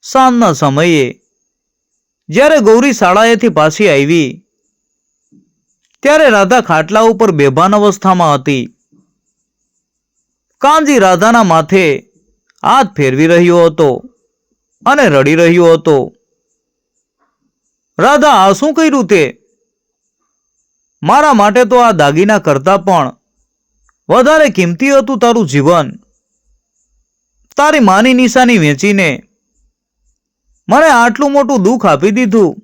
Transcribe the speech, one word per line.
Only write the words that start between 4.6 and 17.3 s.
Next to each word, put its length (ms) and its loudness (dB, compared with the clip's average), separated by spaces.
ત્યારે 280 2
રાધા 320 0
ખાટલા 400 -2
ઉપર 300 0
બેભાન 440 0
અવસ્થામાં 600 0
હતી. 400 -6
કાનજી 380 0
રાધાના 440 2
માથે 680 -2
હાથ 340 0
ફેરવી 300 0
રહ્યો 380 2
હતો 380 -2
અને 240 0
રડી 260 0
રહ્યો 380 2
હતો. 400 -2